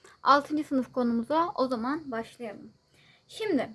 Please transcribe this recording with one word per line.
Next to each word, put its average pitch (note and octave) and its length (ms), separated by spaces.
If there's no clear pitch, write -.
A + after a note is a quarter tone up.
Altıncı D4 400
sınıf C4+ 280
konumuza B3 640
o C4 120
zaman C4 440
başlayalım. A3+ 600
Şimdi F4+ 460